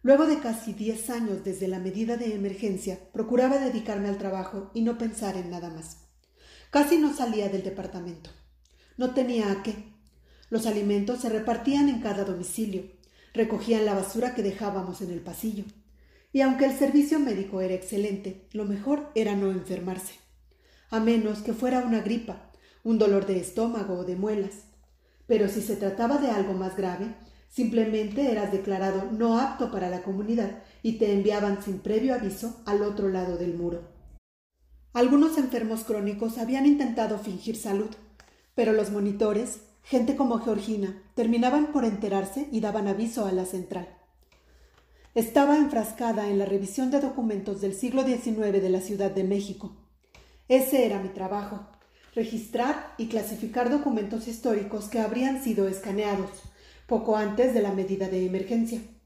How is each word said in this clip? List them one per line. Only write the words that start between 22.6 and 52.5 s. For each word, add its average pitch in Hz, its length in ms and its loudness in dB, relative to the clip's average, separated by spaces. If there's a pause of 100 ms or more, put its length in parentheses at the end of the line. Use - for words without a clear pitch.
un 226 140 2
dolor 196 280 6
de 190 140 0
estómago 220 580 -2
o 180 60 -6
de 180 100 -4
muelas. 202 400 -2 (720)
Pero 202 220 4
si 208 120 -2
se 196 160 -4
trataba 233 420 0
de 277 120 2
algo 196 240 0
más 185 220 -4
grave, 190 380 -4 (360)
simplemente 220 800 0
eras 208 220 0
declarado 190 580 -2
no 226 280 2
apto 254 320 -2
para 180 180 -4
la 180 140 -4
comunidad 208 600 -2 (200)
y 226 160 0
te 202 160 2
enviaban 202 480 2
sin 190 160 -6
previo 240 360 0
aviso 226 520 -6
al 202 160 2
otro 208 260 0
lado 180 300 -2
del 175 160 -2
muro. 170 340 -4 (1040)
Algunos 285 460 4
enfermos 226 460 -2
crónicos 208 520 -2
habían 262 300 2
intentado 233 520 2
fingir 214 380 -8
salud, 208 320 -2 (680)
pero 226 200 4
los 214 160 2
monitores, 208 680 0 (220)
gente 262 320 2
como 233 260 2
Georgina, 208 600 -2 (120)
terminaban 247 580 4
por 247 140 2
enterarse 196 640 -2
y 220 80 0
daban 208 260 -2
aviso 214 380 -2
a 190 80 0
la 185 140 0
central. 180 420 -8 (1300)
Estaba 285 420 6
enfrascada 226 720 0
en 202 100 2
la 196 60 2
revisión 196 460 0
de 277 100 4
documentos 220 600 -2
del 196 100 -2
siglo 254 320 0
diecinueve 220 560 2
de 185 80 0
la 185 140 2
Ciudad 196 280 -2
de 196 140 0
México. 196 500 -4 (760)
Ese 262 360 6
era 202 160 0
mi 190 80 -6
trabajo, 196 580 -6 (480)
registrar 233 840 -2